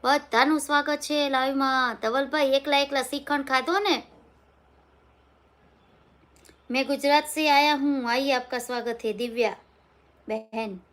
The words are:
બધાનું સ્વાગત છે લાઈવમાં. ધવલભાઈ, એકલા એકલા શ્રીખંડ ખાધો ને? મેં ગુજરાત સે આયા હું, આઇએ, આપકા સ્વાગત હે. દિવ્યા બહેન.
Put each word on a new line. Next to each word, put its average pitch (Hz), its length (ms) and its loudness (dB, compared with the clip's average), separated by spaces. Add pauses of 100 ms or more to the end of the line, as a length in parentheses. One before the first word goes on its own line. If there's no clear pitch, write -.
બધાનું 285 560 2
સ્વાગત 294 360 0
છે 294 340 -2
લાઈવમાં. 262 720 0
ધવલભાઈ, 277 480 0
એકલા 277 280 2
એકલા 277 240 0
શ્રીખંડ 277 440 -4
ખાધો 269 340 0
ને? 381 240 0 (2750)
મેં 262 140 2
ગુજરાત 277 420 2
સે 311 220 0
આયા 294 260 6
હું, 269 360 0
આઇએ, 269 200 0
આપકા 254 260 -2
સ્વાગત 240 480 -6
હે. 214 80 -2
દિવ્યા 226 420 -2 (720)
બહેન. 220 540 -8 (120)